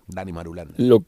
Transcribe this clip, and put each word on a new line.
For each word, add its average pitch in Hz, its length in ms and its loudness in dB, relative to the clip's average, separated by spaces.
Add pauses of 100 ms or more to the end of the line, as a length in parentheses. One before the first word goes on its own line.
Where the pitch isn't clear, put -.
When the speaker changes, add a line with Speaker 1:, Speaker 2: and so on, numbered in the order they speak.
Speaker 1:
Dani 92 240 -12
Marulanda. 85 460 -14
Speaker 2:
Lo, 117 300 6